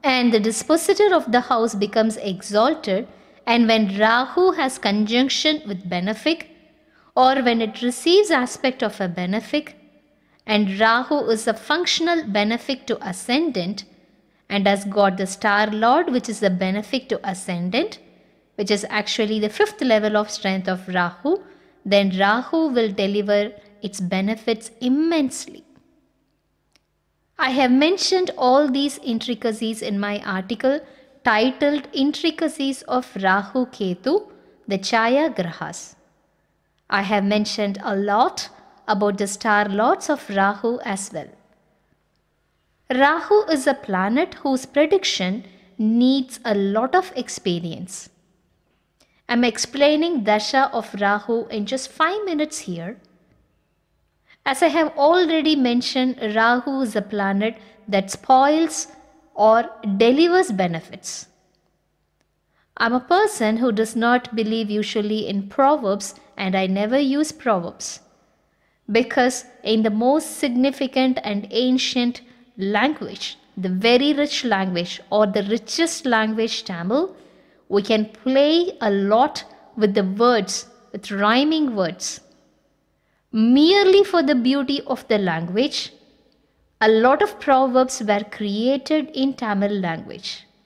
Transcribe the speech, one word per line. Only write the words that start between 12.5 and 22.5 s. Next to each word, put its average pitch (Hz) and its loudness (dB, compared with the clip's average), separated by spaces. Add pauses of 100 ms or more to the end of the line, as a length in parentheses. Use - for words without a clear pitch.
to 233 -6
ascendant, 208 -4 (640)
and 202 0
has 202 0
got 196 2
the 196 -4
star 208 0
lord, 240 2
which 247 -2
is 214 -8
the 196 2
benefic 196 -4
to 220 -2
ascendant, 185 -4 (580)
which 202 -4
is 202 0
actually 214 -2
the 208 -2
fifth 415 -2
level 214 2
of 214 -2
strength 190 -4
of 185 -6
Rahu, 185 -2 (460)
then 196 2
Rahu 240 0